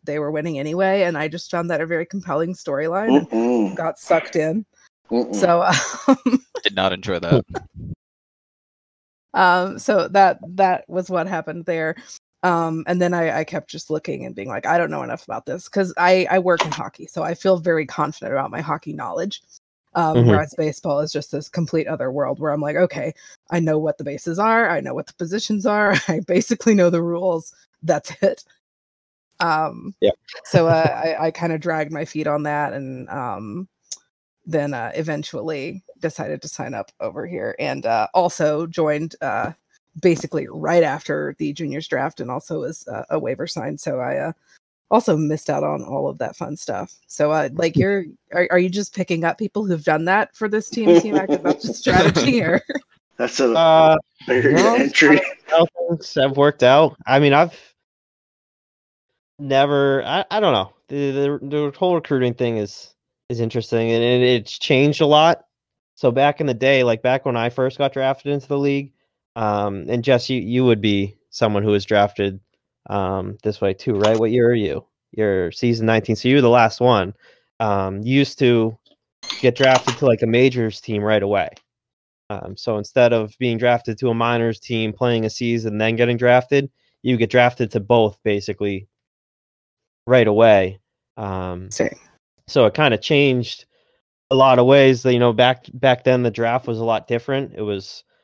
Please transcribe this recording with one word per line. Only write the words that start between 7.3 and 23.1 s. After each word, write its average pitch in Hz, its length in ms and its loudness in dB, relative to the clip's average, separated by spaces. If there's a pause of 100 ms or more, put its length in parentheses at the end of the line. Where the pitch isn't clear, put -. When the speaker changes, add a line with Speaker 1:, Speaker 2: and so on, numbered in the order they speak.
Speaker 1:
<laughs> - 1800 -18
um, 180 440 2
so 185 300 0
that, 190 320 4 (160)
that 185 340 0
was 175 200 -6
what 180 180 -2
happened 165 380 -8
there. 160 300 -4 (480)
Um, 165 440 -2
and 180 140 -2
then 175 120 0
I, 165 260 -2
I 160 40 -4
kept 160 260 -10
just - 200 -16
looking 147 340 -6
and - 120 -14
being 101 120 -12
like, 131 200 -8
"I 170 100 2
don't 165 140 -2
know 147 100 -8
enough 120 220 -10
about - 240 -12
this," 180 200 -12
'cause 190 300 -4
I, 185 320 2
I 185 80 2
work 175 280 0
in 156 60 -8
hockey, - 360 -12
so 160 160 -8
I 170 100 -6
feel 190 240 2
very 160 280 -2
confident 147 460 -6
about 139 200 -4
my 156 100 -8
hockey 156 320 -8
knowledge. 147 480 -8 (540)
Um, 160 240 2
Speaker 4:
Mm-hmm. 120 80 6
Speaker 1:
whereas 143 280 2
baseball 151 440 -4
is 156 120 -4
just 147 200 -8
this 147 180 -10
complete 165 380 -4
other 139 240 -6
world 139 280 -4
where 151 120 -4
I'm 151 100 -4
like, 147 140 -4
"Okay, 165 380 -2 (360)